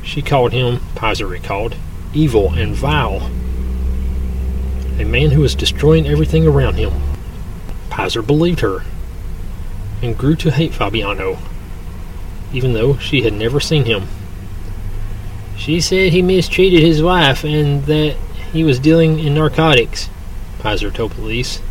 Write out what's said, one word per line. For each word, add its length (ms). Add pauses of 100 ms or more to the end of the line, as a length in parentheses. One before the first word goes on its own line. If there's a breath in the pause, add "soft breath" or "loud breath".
She 180
called 320
him, 260 (160)
Pizer 340
recalled, 460 (380)
evil 400
and 200
vile. 560 (1700)
A 40
man 280
who 100
was 120
destroying 540
everything 400
around 280
him. 180 (960)
Pizer 360
believed 360
her 220 (1160)
and 160
grew 200
to 140
hate 220
Fabiano, 640 (1160)
even 180
though 280
she 240
had 100
never 260
seen 240
him. 240 (1500)
"She 240
said 320
he 80
mistreated 640
his 200
wife 400
and 440
that 280 (380 loud breath)
he 100
was 160
dealing 400
in 140
narcotics," 760 (520)
Pizer 340
told 220
police. 440 (120)